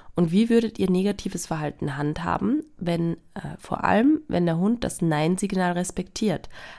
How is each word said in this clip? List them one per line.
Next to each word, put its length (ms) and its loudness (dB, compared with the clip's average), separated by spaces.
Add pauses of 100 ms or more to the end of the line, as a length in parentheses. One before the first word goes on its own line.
(160)
Und 160 2
wie 180 4
würdet 300 2
ihr 100 2
negatives 580 -2
Verhalten 480 -4
handhaben, 680 -2 (140)
wenn, 360 -2 (220)
äh, 60 -10 (160)
vor 280 -6
allem, 420 4
wenn 180 2
der 120 2
Hund 260 2
das 180 -4
Nein-Signal 720 2
respektiert? 760 -4 (300)